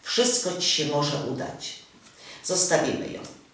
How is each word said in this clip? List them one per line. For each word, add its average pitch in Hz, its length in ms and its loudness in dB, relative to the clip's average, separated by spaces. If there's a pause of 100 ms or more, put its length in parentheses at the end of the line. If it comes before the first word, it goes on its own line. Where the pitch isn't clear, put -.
Wszystko 233 560 2
ci - 100 2
się 151 160 2
może 147 460 0
udać”. - 480 -8 (640)
Zostawimy - 680 2
ją. - 100 -8 (340)